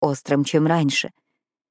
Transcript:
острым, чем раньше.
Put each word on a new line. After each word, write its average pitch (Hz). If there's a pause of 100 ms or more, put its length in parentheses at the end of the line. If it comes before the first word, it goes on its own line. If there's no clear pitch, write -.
острым, 143
чем 156
раньше. 160 (600)